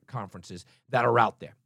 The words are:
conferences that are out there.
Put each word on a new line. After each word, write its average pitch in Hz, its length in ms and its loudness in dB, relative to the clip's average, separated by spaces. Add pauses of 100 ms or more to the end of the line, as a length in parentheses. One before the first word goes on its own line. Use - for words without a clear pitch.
conferences 98 580 -14 (220)
that 120 180 0
are 120 140 4
out 110 220 2
there. - 240 -20